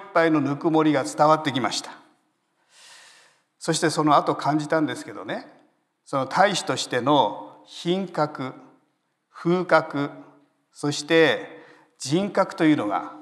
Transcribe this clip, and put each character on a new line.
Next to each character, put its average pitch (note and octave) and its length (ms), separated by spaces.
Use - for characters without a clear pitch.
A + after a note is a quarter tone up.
ぱ E3 120
い E3 40
の D#3 100
ぬ C#3 160
く D#3 140
も D#3 140
り D#3 80
が C3+ 100
伝 - 240
わ D#3 80
っ D#3 80
て D3 80
き B2+ 100
ま G#2 120
し - 80
た。 - 100
そ - 140
し D#3 80
て D#3+ 100
そ D#3 140
の D3 100
後 D#3+ 220
感 D3+ 240
じ D3 80
た D#3+ 120
ん D3+ 60
で B2 80
す - 100
け A2 80
ど G2+ 120
ね、 F3+ 240
そ - 140
の C3 80
大 F#3+ 280
使 - 100
と C3 120
し - 100
て B2+ 140
の B2+ 680
品 F#3 400
格、 D3 460
風 F3 320
格、 D#3 460
そ D3 200
し D3 100
て D3 640
人 F3 320
格 F#3+ 240
と E3+ 100
い D3+ 100
う - 20
の A2+ 100
が F#2+ 360